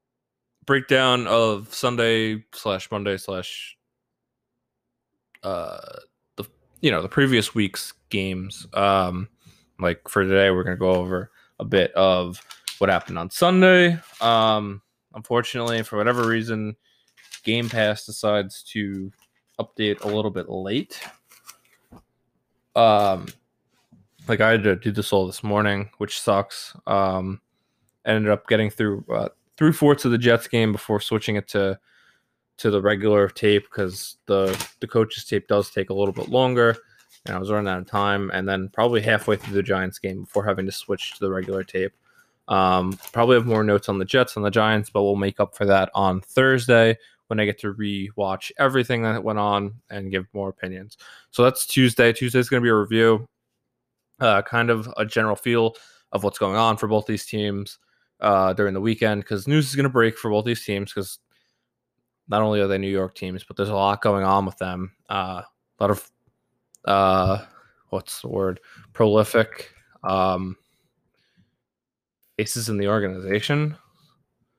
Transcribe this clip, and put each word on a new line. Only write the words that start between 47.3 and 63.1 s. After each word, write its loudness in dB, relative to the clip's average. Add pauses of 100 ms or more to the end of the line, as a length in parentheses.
I 2
get -4
to -6
rewatch -6
everything 0
that -2
went -2
on -2
and -10
give -4
more -6
opinions. -14 (320)
So 2
that's 2
Tuesday. 4
Tuesday's 0
gonna 2
be 2
a 6
review, 4 (920)
uh, 4
kind 0
of -2
a -2
general 0
feel 0 (380)
of -4
what's -4
going 0
on 4
for -4
both 0
these -6
teams, -6 (420)
uh, 2
during 0
the -4
weekend, 0
'cause -6
news 2
is -8
gonna 0
break 2
for -4
both 2
these -2
teams, -4
'cause -8 (1120)
not 0
only 2
are 2
they 0
New -4
York -2